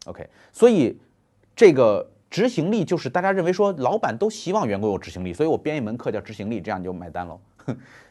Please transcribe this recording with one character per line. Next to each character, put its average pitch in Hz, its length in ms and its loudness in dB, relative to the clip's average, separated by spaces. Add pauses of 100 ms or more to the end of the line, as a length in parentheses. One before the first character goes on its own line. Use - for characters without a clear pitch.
OK， - 200 -14 (240)
所 - 180 6
以 139 300 2 (560)
这 185 200 8
个 110 340 4 (220)
执 226 180 0
行 180 240 -2
力 196 140 0
就 - 100 -2
是 - 140 -4
大 180 100 -2
家 190 100 0
认 190 140 0
为 180 80 0
说 202 220 2
老 143 240 0
板 117 180 -2
都 208 140 0
希 185 240 -6
望 202 120 0
员 101 140 -2
工 107 100 0
有 95 60 -2
执 87 140 -10
行 92 120 -10
力， 90 120 -6
所 147 100 0
以 160 40 0
我 123 100 0
编 156 180 -6
一 143 40 -4
门 110 140 -6
课 120 160 -8
叫 104 80 -4
执 - 140 -14
行 107 180 -8
力， 113 80 -6
这 90 120 -10
样 95 100 -6
你 87 40 -10
就 92 60 -8
买 87 200 -12
单 87 180 -10
喽。 82 100 -16 (280)
<laughs> 127 100 -6 (340)